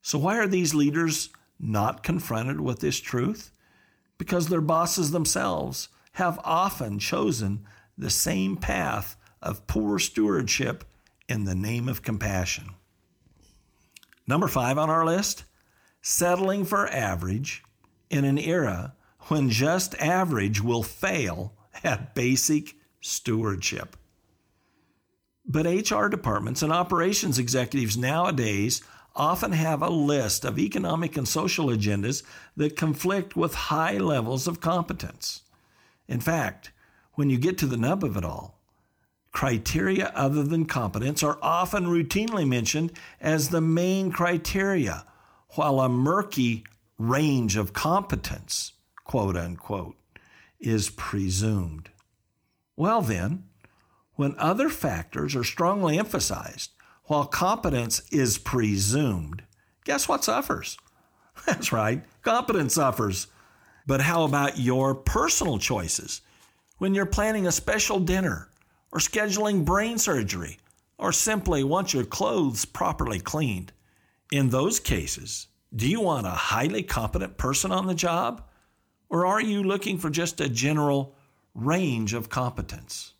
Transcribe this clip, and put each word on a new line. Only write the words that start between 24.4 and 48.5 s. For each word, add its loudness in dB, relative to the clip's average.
But 2
H 2
R 2
departments 0
and 2
operations 2
executives 0
nowadays 2
often 0
have 2
a 0
list 2
of -2
economic -2
and -2
social 0
agendas 0
that 0
conflict -2
with 0
high 0
levels 0
of -4
competence. -4
In -2
fact, -2
when 2
you 4
get 2
to 0
the 0
nub 0
of -2
it -2
all, -10
criteria 0
other 2
than 2
competence -2
are 0
often 0
routinely 2
mentioned 2
as 2
the 2
main 2
criteria, 0
while 2
a 4
murky 2
range 2
of 0
competence, -2